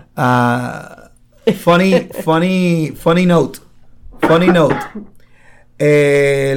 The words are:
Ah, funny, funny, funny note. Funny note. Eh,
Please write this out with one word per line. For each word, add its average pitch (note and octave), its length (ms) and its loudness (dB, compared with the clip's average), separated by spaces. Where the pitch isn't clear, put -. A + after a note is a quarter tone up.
Ah, B2 960 -4
funny, F#3 460 2
funny, E3+ 720 0
funny E3+ 320 0
note. E3 340 0
Funny E3 280 2
note. D#3+ 260 2
Eh, C#3+ 800 2